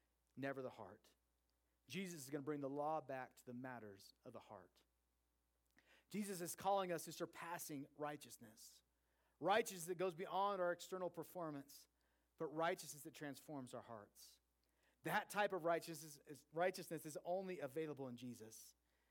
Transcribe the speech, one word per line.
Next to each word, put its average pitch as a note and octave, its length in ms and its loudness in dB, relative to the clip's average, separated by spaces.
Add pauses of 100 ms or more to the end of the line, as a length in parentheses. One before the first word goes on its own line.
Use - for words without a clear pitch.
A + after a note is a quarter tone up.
(360)
never C3+ 260 0
the B2 80 -2
heart." G#2+ 300 -12 (880)
Jesus F3 340 -4
is B2+ 80 -8
gonna C#3+ 120 0
bring D3 200 0
the C3+ 80 0
law D3 320 2
back C3 340 -4
to - 80 -20
the B2 100 -8
matters A2+ 600 -8 (100)
of A#2 80 -12
the A2 80 -10
heart. F#2+ 300 -14 (1400)
Jesus G3 300 0
is E3+ 140 -2
calling F#3+ 380 6
us D#3 120 0
to E3 80 -8
surpassing D#3+ 760 -4 (120)
righteousness. C#3+ 840 -8 (600)
Righteousness F#3+ 460 6
that F3 120 0
goes F3+ 160 4
beyond F#3 480 4
our F3 100 6
external F3+ 380 -2
performance, D#3 720 -4 (560)
but E3 160 0
righteousness D#3+ 480 2
that D#3 120 -10
transforms C#3 600 -6
our A2+ 80 -6
hearts. - 560 -12 (640)
That F#3 260 2
type G3+ 240 4
of E3+ 120 0
righteousness D#3+ 640 2
is, D3 100 -10 (140)
righteousness F3 520 2
is D#3 200 -4
only F#3 340 0
available C#3+ 500 -2
in A#2+ 80 -6
Jesus, A2+ 600 -10 (340)